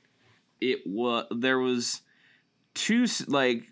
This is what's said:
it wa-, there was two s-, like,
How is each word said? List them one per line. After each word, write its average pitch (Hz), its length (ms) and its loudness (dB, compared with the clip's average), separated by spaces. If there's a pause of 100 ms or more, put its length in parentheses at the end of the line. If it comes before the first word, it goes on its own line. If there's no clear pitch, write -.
(600)
it 123 240 0
wa-, 117 460 -2
there 131 280 0
was 127 420 -2 (720)
two 233 280 2
s-, - 240 -2
like, 127 440 2